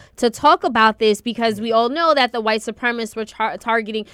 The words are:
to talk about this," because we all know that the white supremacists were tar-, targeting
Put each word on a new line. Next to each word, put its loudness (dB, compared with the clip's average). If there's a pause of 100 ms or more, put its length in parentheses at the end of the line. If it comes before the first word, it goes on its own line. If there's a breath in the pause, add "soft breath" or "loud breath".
(180 soft breath)
to 2
talk 2
about 2
this," 2
because -4
we -4
all 2
know 0
that 2
the -6
white -2
supremacists -6
were -8
tar-, -6
targeting -4